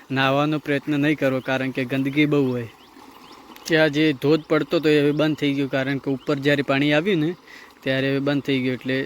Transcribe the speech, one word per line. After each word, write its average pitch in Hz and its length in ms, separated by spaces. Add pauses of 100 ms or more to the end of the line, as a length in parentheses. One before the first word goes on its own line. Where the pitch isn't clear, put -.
(120)
નાહવાનો 139 480
પ્રયત્ન 143 380
નહીં 143 200
કરવો, 131 240
કારણ 131 300
કે 135 140
ગંદકી 139 400
બહુ 147 200
હોય. 123 240 (960)
ત્યાં 156 260
જે 151 240
ધોધ 151 340
પડતો 151 300
હતો 156 120
એ 151 120
હવે 143 100
બંધ 151 260
થઈ 143 160
ગયો, 139 140
કારણ 135 320
કે - 100
ઉપર 139 280
જ્યારે 143 260
પાણી 139 300
આવ્યું 170 260
ને, 151 120 (500)
ત્યારે 135 280
હવે 139 100
બંધ 139 260
થઈ 139 160
ગયો, 127 120
એટલે 127 320